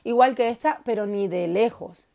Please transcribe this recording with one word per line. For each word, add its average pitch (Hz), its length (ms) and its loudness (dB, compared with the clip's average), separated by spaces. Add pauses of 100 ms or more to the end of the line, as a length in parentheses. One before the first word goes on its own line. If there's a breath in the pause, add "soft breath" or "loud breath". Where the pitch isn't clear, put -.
igual 240 320 4
que 233 120 0
esta, 311 360 -2
pero 214 220 -2
ni 202 200 -2
de 175 220 -4
lejos, 180 680 -4